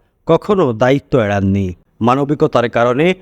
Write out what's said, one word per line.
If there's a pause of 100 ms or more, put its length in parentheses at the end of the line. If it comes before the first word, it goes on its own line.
(260)
কখনো
দায়িত্ব
এড়াননি। (260)
মানবিকতার
কারণে